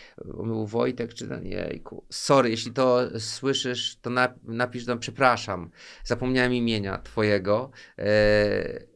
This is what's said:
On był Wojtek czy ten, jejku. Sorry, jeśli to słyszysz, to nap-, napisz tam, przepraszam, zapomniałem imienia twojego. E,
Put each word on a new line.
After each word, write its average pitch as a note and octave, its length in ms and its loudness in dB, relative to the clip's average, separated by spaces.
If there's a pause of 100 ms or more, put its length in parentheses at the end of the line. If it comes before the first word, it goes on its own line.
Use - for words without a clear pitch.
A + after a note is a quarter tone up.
(380)
On A2 100 -6
był A2 200 -2
Wojtek A#2 460 -2
czy - 140 -10
ten, - 180 -8
jejku. F#2 640 -8
Sorry, C3 400 2
jeśli A2+ 220 -4
to B2+ 280 4 (200)
słyszysz, B2+ 840 -4
to A#2+ 80 -6
nap-, B2 340 0
napisz A#2+ 420 -6
tam, A#2+ 140 -2
przepraszam, A2 720 0 (340)
zapomniałem B2 500 2
imienia A2 440 0
twojego. G#2+ 760 0 (280)
E, G#2 800 4 (160)